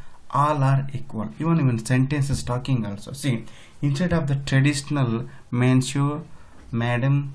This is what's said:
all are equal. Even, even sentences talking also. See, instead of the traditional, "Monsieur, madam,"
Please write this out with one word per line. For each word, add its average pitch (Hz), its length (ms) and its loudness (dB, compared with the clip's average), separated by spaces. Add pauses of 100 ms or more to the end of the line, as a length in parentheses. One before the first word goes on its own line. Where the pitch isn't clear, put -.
(320)
all 143 300 2
are 135 320 2
equal. - 360 -6 (100)
Even, 165 220 2
even 120 240 2
sentences 135 580 0
talking 123 420 -2
also. 101 280 -10
See, 120 320 -4 (360)
instead 147 300 0
of 156 160 2
the 139 80 2
traditional, 135 960 0 (200)
"Monsieur, 131 720 2 (500)
madam," 123 640 0